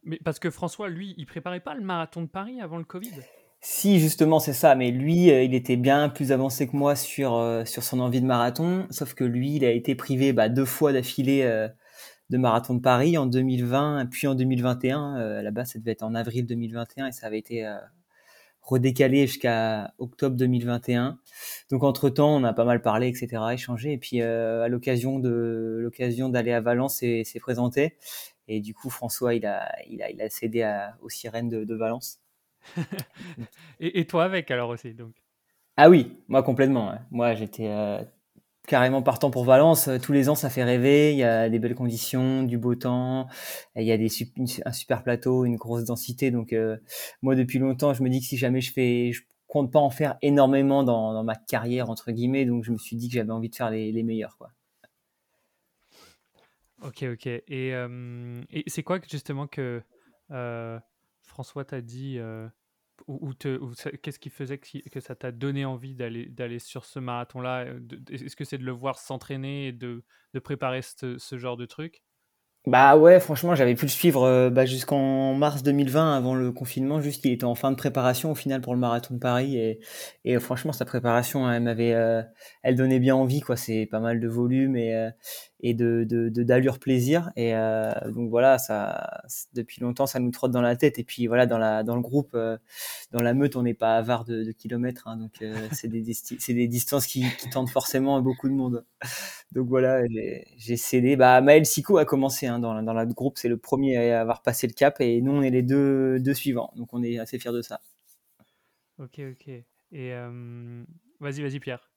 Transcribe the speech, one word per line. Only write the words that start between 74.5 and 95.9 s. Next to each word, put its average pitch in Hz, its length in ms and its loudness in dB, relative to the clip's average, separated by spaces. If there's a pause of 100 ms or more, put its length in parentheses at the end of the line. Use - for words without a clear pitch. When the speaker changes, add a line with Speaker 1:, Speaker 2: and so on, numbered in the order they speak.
Speaker 2:
jusqu'en 135 680 0
mars 143 300 0
deux 143 100 4
mille 143 160 2
vingt, 151 260 2
avant 127 200 0
le 127 160 0
confinement. 135 500 -4
Juste, 143 240 -4
il 127 80 4
était 123 100 -4
en 120 120 0
fin 135 160 -2
de 131 40 -2
préparation 127 560 0
au 143 40 -2
final 131 260 -4
pour 123 120 -6
le 123 60 0
marathon 120 360 -2
de 120 40 -6
Paris. 127 380 -2
Et, 110 220 -2 (440)
et 123 160 2
franchement, 127 320 -6
sa 123 140 -6
préparation, 123 640 0
elle 120 120 0
m'avait, 117 300 0
euh, 113 280 2 (400)
elle 131 140 2
donnait 131 240 4
bien 131 160 4
envie, 135 260 2
quoi. 120 160 -4
C'est 110 280 -4
pas 110 140 -6
mal 117 220 -2
de 117 80 -4
volume 127 480 0
et, 113 180 -2
euh, 113 140 -4 (540)
et 120 100 0
de, 117 340 2
de, 117 220 0
de, 117 140 -2
d'allure 123 340 4
plaisir. 139 580 0
Et, 117 200 0
euh, 110 340 0 (220)
donc 113 180 -4
voilà, 123 300 6
ça, - 680 -6
c-, - 260 -12
depuis 120 280 -8
longtemps, 123 240 -2
ça 131 140 -4
nous 123 100 0
trotte 123 220 -2
dans 120 100 0
la 120 140 2
tête. 139 240 2
Et 117 40 -6
puis - 220 -6
voilà, 120 220 4
dans 117 100 0
la, 110 260 2
dans 117 120 -2
le 123 60 -2
groupe, 139 340 -2
euh, 113 220 -4 (540)
dans 120 100 -2
la 120 120 2
meute, 139 220 2
on 123 80 -2
n'est 120 100 0
pas 113 240 0
avare 117 280 -2
de, 113 180 -6
de 110 80 -8
kilomètres, 123 560 -8
hein, 113 100 -10
donc, 110 240 -14
euh, 110 140 -10
Speaker 1:
<laughs> 110 160 -8
Speaker 2:
c'est - 160 -8
des 113 140 -4